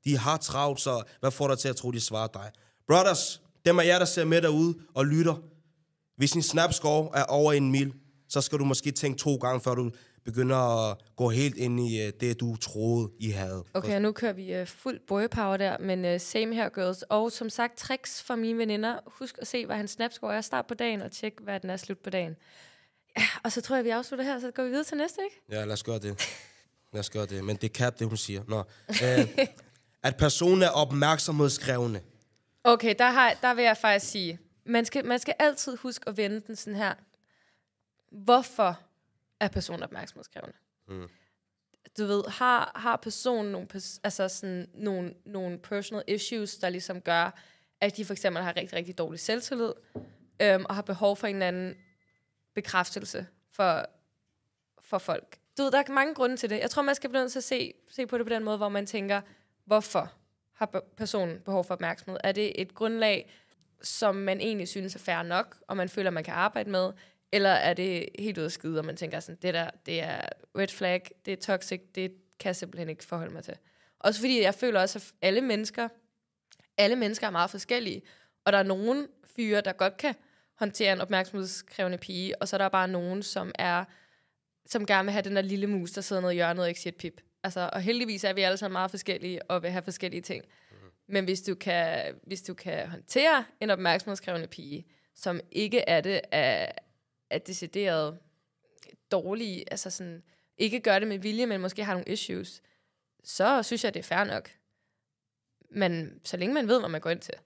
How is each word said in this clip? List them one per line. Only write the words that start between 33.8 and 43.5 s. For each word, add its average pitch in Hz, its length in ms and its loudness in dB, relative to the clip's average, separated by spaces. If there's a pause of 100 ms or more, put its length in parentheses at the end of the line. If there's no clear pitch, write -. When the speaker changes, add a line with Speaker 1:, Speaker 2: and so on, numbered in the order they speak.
Speaker 2:
sige, 175 280 -4 (260)
man 233 200 4
skal, 269 200 -2
man 240 140 2
skal - 200 -2
altid 277 380 2
huske 240 320 -6
at 202 80 -6
vende 214 300 -2
den 220 80 -10
sådan 208 200 -8
her. 202 180 0 (1160)
Hvorfor 208 680 4 (600)
er 202 80 0
personen 185 360 -6
opmærksomhedskrævende? - 680 -14 (340)
Speaker 1:
Mm. 92 200 -12 (880)
Speaker 2:
Du 208 80 -2
ved, 202 220 2
har, 240 480 2
har 226 200 0
personen 220 560 -2